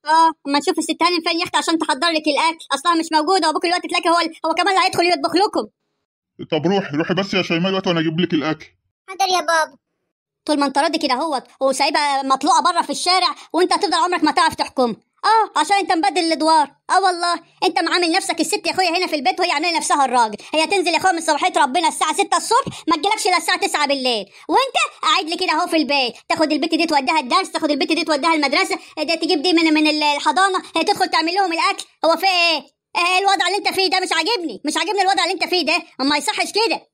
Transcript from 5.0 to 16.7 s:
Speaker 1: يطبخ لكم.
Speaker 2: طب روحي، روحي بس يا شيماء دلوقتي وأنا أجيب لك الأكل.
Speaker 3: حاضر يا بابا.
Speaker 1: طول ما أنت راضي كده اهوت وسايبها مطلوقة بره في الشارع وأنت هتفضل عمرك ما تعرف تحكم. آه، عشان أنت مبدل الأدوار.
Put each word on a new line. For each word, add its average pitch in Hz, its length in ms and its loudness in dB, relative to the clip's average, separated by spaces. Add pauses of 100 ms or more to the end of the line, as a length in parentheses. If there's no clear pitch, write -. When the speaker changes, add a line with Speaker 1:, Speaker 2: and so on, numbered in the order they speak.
Speaker 1:
يطبخ 294 300 -2
لكم. 330 320 0 (840)
Speaker 2:
طب 156 160 0
روحي، 185 300 0
روحي 165 160 -2
بس 196 200 -4
يا 190 80 0
شيماء 170 280 -2
دلوقتي 190 200 -2
وأنا 170 100 0
أجيب 160 200 -2
لك 175 140 -2
الأكل. 156 320 -4 (420)
Speaker 3:
حاضر 381 260 -2
يا 349 60 2
بابا. 311 380 -2 (680)
Speaker 1:
طول 285 140 0
ما 277 60 2
أنت 269 120 -2
راضي 311 200 0
كده 294 160 -2
اهوت 269 300 -4 (180)
وسايبها 277 640 0
مطلوقة 277 380 2
بره 339 200 2
في - 80 -4
الشارع 359 460 0 (180)
وأنت 359 200 2
هتفضل 349 200 0
عمرك 349 300 0
ما 302 80 2
تعرف 320 240 2
تحكم. 247 400 -2 (300)
آه، 415 340 2
عشان 403 180 2
أنت 392 140 -2
مبدل 349 300 2
الأدوار. 311 540 2 (140)